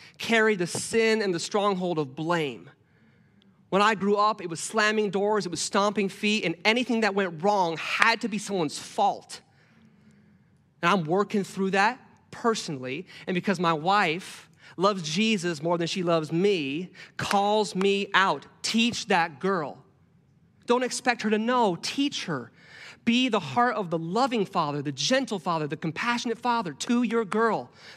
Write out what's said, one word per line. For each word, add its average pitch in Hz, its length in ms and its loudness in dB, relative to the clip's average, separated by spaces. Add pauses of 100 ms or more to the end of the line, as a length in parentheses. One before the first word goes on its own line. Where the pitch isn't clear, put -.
(180)
carry 220 380 2
the 175 100 -2
sin 220 560 0
and 196 100 0
the 165 80 0
stronghold 185 600 0
of 131 160 -4
blame. 156 520 -2 (1000)
When 196 140 2
I 220 100 4
grew 202 220 0
up, 208 260 0
it 180 80 -8
was 160 100 -8
slamming 214 520 0
doors, 202 340 0
it 180 40 -6
was 160 120 -6
stomping 202 480 0
feet, 214 360 0
and 170 100 -2 (100)
anything 226 360 2
that 202 120 2
went 175 300 -2
wrong 185 340 2
had 220 440 2
to 240 60 -4
be 202 120 -4
someone's 190 400 -4
fault. - 640 -4 (1400)
And 170 80 4
I'm 185 160 4
working 202 380 0
through 190 280 -4
that 208 280 2 (320)
personally, 147 760 -4 (220)
and 190 80 -2
because 175 240 0
my 170 140 2
wife 180 760 0 (280)
loves 190 260 2
Jesus 175 580 0
more 175 160 0
than 170 100 -2
she 185 140 -4
loves 165 300 0
me, 170 580 0 (280)
calls 208 580 2
me 196 400 2
out, 175 320 2 (160)
"Teach 226 440 0
that 170 320 0
girl. 170 440 -4 (840)
Don't 247 180 2
expect 240 380 -2
her 214 80 -2
to 214 80 2
know, 220 460 2
teach - 420 -4
her." 127 260 -6 (540)
Be 254 220 4
the 214 140 0
heart 233 340 2
of 185 140 -4
the 170 80 -2
loving 208 480 0
father, 147 360 -2
the 143 120 -6
gentle 220 440 0
father, 165 300 -2
the 160 80 -6
compassionate 226 640 -4
father 233 340 -2
to 240 320 0
your 226 220 0
girl. 202 440 0 (280)